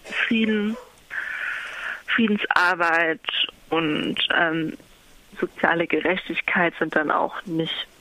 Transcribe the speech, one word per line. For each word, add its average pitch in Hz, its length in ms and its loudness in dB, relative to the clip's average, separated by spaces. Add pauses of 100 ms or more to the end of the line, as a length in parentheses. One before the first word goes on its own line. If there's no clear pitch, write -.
Frieden, 220 720 0 (1300)
Friedensarbeit 170 1120 2 (500)
und, 156 460 0 (220)
ähm, 160 400 0 (640)
soziale 170 480 0
Gerechtigkeit 170 880 0
sind 160 180 0
dann 151 140 2
auch - 380 0
nicht 165 400 -4 (140)